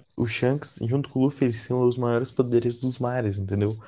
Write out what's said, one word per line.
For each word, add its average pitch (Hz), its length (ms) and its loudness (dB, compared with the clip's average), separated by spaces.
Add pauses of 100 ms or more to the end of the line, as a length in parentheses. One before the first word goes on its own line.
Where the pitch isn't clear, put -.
(160)
o 120 100 0
Shanks, 127 560 -2
junto 131 260 0
com 131 120 -2
o - 20 4
Luffy, 139 240 2
eles 113 140 -2
são 127 260 -2
os 123 100 2
maiores 120 340 0
poderes 120 500 0
dos 127 180 -4
mares, 120 400 -2
entendeu? 101 320 0 (180)